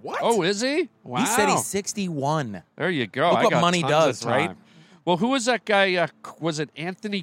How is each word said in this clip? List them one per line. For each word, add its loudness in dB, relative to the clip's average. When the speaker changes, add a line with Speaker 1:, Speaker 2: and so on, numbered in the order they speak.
Speaker 1:
"What?" -8
Speaker 2:
Oh, 2
is 0
he? -2
Speaker 1:
He 2
said 2
Speaker 2:
Wow. 2
Speaker 1:
he's 0
sixty-one. -4
Speaker 2:
There -2
you 0
go. 2
Speaker 1:
Look 4
Speaker 2:
I 2
Speaker 1:
what -2
Speaker 2:
got 2
Speaker 1:
money 2
Speaker 2:
tons 0
of 4
Speaker 1:
does, 2
right? 0
Speaker 2:
time. -10
Well, 2
who 0
was 0
that 0
guy? 4
Uh, 2
Qu-, -16
was -2
it -4
Anthony -6